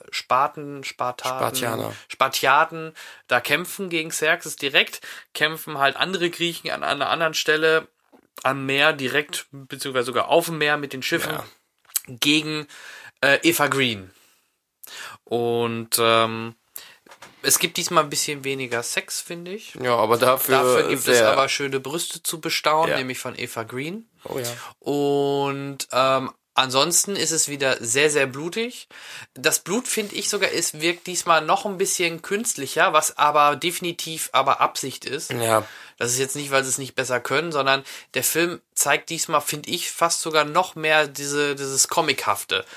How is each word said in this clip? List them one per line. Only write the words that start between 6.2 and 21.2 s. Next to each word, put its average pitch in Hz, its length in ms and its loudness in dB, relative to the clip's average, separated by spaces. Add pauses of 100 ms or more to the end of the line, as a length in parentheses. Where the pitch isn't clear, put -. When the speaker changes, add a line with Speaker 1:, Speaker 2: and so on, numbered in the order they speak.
Speaker 1:
Griechen 170 400 -4
an, - 120 -4
an - 180 0
einer - 100 0
anderen 160 240 0
Stelle 156 520 2 (560)
am 135 240 0
Meer 139 280 4
direkt, 139 580 -2
beziehungsweise 135 540 -4
sogar 120 220 0
auf 165 180 4
dem 165 120 -4
Meer 147 200 2
mit 143 160 -8
den 131 80 -8
Schiffen - 320 -2
Speaker 2:
Ja. - 100 -8 (640)
Speaker 1:
gegen, 151 580 0 (540)
äh, 139 220 4
Eva 160 260 4
Green. 117 420 -2 (1120)
Und, 117 760 -2
ähm, 113 540 4 (880)
es - 160 4
gibt 170 180 -2
diesmal 170 280 2
ein 147 60 -6
bisschen 143 340 -4
weniger 131 380 -2
Sex, - 380 -6
finde 175 320 -12
ich. 220 220 -14
Speaker 2:
Ja, 123 220 2
aber 110 200 4
dafür 127 420 4
Speaker 1:
Dafür 127 300 4
gibt 139 120 0
es 120 40 -4 (140)
Speaker 2:
sehr 110 140 8